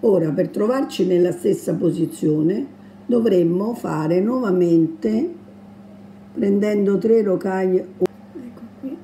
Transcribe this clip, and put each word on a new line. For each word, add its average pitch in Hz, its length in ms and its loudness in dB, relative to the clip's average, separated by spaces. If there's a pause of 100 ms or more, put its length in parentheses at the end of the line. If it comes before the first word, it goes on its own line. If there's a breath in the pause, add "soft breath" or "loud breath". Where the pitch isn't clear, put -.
Ora, 180 300 2
per 165 180 0
trovarci 220 580 -2
nella 175 260 2
stessa 175 420 -2
posizione, 165 920 -2 (400 loud breath)
dovremmo 202 680 2
fare 165 460 -2
nuovamente, 208 1120 0 (960)
prendendo 202 680 0
tre 226 240 4
rocaie, 185 680 0 (100)
ecco - 640 -6 (200)
qui 269 240 -10